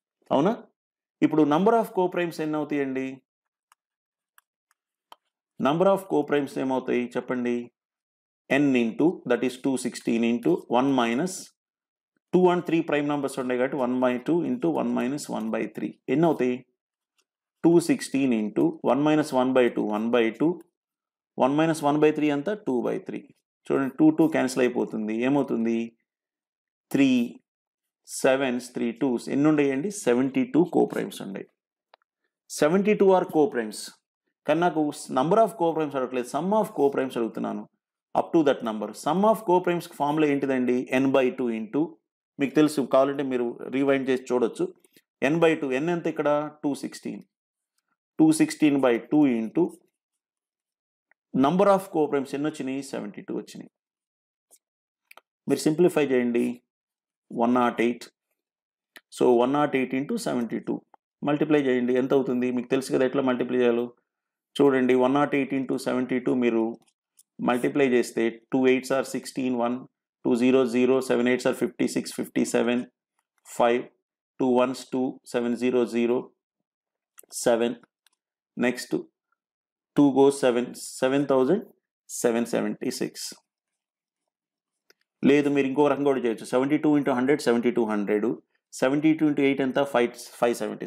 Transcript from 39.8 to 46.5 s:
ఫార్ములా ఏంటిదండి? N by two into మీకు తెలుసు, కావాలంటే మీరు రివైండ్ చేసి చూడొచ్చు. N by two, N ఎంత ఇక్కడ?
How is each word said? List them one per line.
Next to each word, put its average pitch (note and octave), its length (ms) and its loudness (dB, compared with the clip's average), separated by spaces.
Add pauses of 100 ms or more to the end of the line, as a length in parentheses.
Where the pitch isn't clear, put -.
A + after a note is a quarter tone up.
ఫార్ములా D3+ 320 0
ఏంటిదండి? C3 420 0 (240)
N C3+ 160 2
by C3+ 100 4 (140)
two B2+ 100 -2 (120)
into A2 200 -4 (600)
మీకు C3+ 180 -2
తెలుసు, D3+ 220 4 (140)
కావాలంటే C#3 380 2
మీరు B2 140 -2 (300)
రివైండ్ C3+ 340 0
చేసి B2+ 200 0
చూడొచ్చు. B2 340 0 (680)
N D3+ 120 0
by E3 80 6 (100)
two, D3 80 -6 (140)
N D#3+ 120 -4
ఎంత D#3+ 180 -4
ఇక్కడ? D3+ 160 -2 (340)